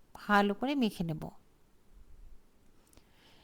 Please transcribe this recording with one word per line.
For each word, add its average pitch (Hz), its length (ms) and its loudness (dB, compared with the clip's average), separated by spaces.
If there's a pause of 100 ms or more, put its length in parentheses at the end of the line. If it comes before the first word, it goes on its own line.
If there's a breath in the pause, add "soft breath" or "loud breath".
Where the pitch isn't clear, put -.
(140)
ভালো 202 400 4
করে 262 200 -2
মেখে 220 300 0
নেব। 160 240 -6 (2250 soft breath)